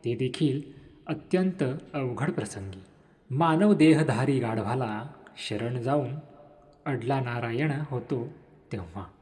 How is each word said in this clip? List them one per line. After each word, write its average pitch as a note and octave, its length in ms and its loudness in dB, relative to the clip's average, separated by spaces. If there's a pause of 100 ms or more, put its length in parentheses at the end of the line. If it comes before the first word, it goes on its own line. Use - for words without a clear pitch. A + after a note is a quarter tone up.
ते A#2+ 100 0
देखील C3 460 0 (460)
अत्यंत F3+ 580 0 (300)
अवघड C3 360 -2
प्रसंगी. G2 520 -8 (480)
मानव E3 440 6
देहधारी C#3+ 640 6
गाढवाला A2+ 680 -2 (300)
शरण A#2 460 -4
जाऊन C3+ 260 0 (800)
अडला C3 340 -2
नारायण A#2+ 520 -2 (160)
होतो B2+ 400 -4 (440)
तेव्हा. F#2 320 -8 (160)